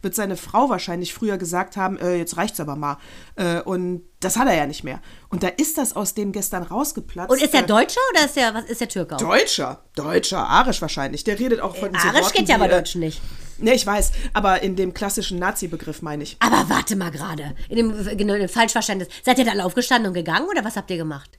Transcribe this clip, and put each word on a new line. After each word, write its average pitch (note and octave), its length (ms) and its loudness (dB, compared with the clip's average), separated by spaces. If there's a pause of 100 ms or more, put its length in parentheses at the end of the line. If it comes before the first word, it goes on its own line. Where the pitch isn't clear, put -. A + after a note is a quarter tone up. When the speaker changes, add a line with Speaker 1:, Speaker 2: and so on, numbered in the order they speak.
Speaker 1:
wird F#3+ 100 -4
seine G3+ 240 -2
Frau B3+ 320 2
wahrscheinlich F3+ 440 -4
früher G#3 260 -2
gesagt F3+ 360 -4
haben, F#3+ 220 -2
„Äh, F3+ 200 0
jetzt E3+ 200 -4
reicht's G3+ 220 -2
aber D3 160 -6
mal.“ D3 220 -4 (380)
Äh, E3+ 260 -2
und F3+ 420 -4 (160)
das F#3 180 -2
hat C4 100 4
er G3 80 4
ja D3 120 2
nicht D3 160 -10
mehr. C3 180 -8 (280)
Und E3+ 120 -4
da - 60 2
ist D4+ 320 -2
das C4 160 0
aus G3+ 180 -4
dem G3+ 180 -4
gestern G3 320 -4
rausgeplatzt. F#3+ 680 -2
Speaker 2:
Und C4+ 100 6
ist D4 120 2
der C4 100 6
Speaker 1:
Äh, - 40 -4
Speaker 2:
Deutscher A3 320 4 (140)
oder D4+ 120 6
ist - 100 -2
der, A#3 180 2
was, A3+ 120 -6
ist A#3 140 -6
der A#3+ 100 -4
Türke E3 280 -6
auch? - 40 -2
Speaker 1:
Deutscher, E3+ 600 2 (120)
Deutscher, E3+ 520 0
arisch G#3 360 4
wahrscheinlich. D3 400 -6
Der G#3 160 -2
redet A#3 220 0
auch F#3+ 140 -4
von F#3+ 200 -6
Speaker 2:
Äh, F3 40 0
Speaker 1:
so F3 100 4
Speaker 2:
arisch C4 120 4
Speaker 1:
Worten - 160 2
Speaker 2:
geht - 120 2
ja B3+ 80 8
Speaker 1:
wie, F3 40 4
Speaker 2:
aber - 100 6
Speaker 1:
äh, F3+ 60 6
Speaker 2:
Deutsch F3 180 -2
nicht. D#3+ 260 -4 (360)
Speaker 1:
Nee, A3 160 4
ich - 120 2
weiß, G3+ 260 2 (220)
aber F#3+ 280 4
in F#3+ 160 -2
dem F#3 160 0
klassischen G3 460 -4
Nazi-Begriff E3 600 -4
meine D3 220 -6
ich. - 160 -14
Speaker 2:
Aber A#3 300 4
warte - 260 0
mal F3+ 160 -4
gerade, D3 440 -8 (120)
in - 80 -4
dem, G#3+ 420 0
genau, G3+ 180 0
in G#3 60 0
dem F#3 80 -2
Falschverständnis. A3 600 0 (160)
Seid B3+ 140 4
ihr C4 60 8
dann G3+ 140 0
aufgestanden A3+ 500 2
und F3+ 40 -2
gegangen F3 340 0
oder E4 160 -2
was A3 140 -6
habt G3 140 -8
ihr F3+ 60 -4
gemacht? D#3 420 -8